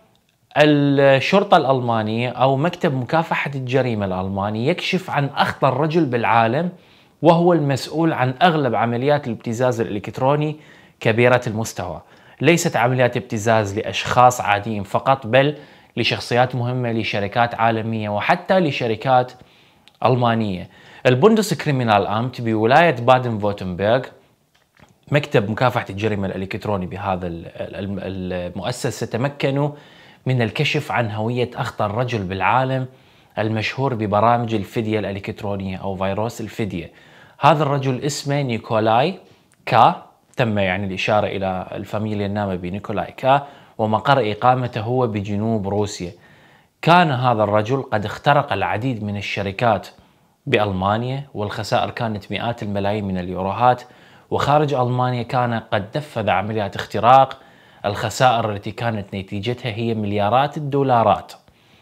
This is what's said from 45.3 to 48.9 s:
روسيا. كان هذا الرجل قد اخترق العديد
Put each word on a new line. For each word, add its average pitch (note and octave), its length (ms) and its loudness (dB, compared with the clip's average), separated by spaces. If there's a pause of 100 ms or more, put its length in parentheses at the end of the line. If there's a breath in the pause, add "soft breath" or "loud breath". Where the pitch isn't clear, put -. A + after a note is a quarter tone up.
روسيا. G2 440 -4 (720 soft breath)
كان E3+ 300 4
هذا A#2+ 320 2
الرجل G#2+ 400 0 (100)
قد G#2 120 -2
اخترق C#3+ 480 0
العديد G#2 500 -2